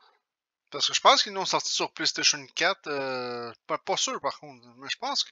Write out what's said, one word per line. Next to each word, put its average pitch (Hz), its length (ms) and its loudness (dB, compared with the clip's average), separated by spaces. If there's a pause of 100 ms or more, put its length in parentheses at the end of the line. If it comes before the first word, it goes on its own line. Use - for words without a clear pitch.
(720)
parce 143 160 -2
que 139 80 0
je - 60 0
pense 254 200 8
qu'ils 214 120 -4
l'ont 190 120 -2
sorti - 260 0
sur - 220 -2
PlayStation 147 500 0 (120)
quatre, 175 320 0
euh, 123 680 -4 (140)
pas, 156 100 -2
pas - 180 -2
sûr 247 240 -2
par 139 200 -4
contre, 127 260 -20 (120)
mais 135 120 -14
je - 80 -4
pense 262 340 -2